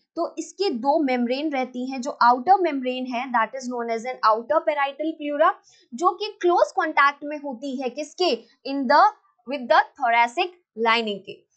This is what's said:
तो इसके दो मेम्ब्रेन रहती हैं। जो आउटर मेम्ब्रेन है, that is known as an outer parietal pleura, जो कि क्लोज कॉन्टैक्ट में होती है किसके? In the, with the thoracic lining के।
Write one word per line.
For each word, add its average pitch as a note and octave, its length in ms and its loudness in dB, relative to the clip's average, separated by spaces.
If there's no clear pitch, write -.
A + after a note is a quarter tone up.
तो E4 220 -4
इसके F#4+ 320 -4
दो C#4+ 340 0
मेम्ब्रेन C4 480 0
रहती B3+ 400 -6
हैं। C4+ 100 -8
जो A#3+ 100 -6
आउटर B3+ 500 4
मेम्ब्रेन B3+ 440 -2
है, B3 280 -6
that A3 180 2
is B3+ 180 -10
known A#3 220 -6
as A3+ 140 -4
an B3+ 140 -8
outer A#3+ 300 0
parietal D4 500 -2
pleura, D4 320 2
जो E4 180 0
कि G#4 300 -8
क्लोज F4+ 300 4
कॉन्टैक्ट D4+ 520 -2
में D4 140 -8
होती C#4 440 -8
है B3+ 80 -4
किसके? D4 460 -2
In C#4 120 -4
the, C#4+ 220 6
with C4+ 140 -8
the D#4 160 4
thoracic A#3+ 680 0
lining A3 320 0
के। - 240 -18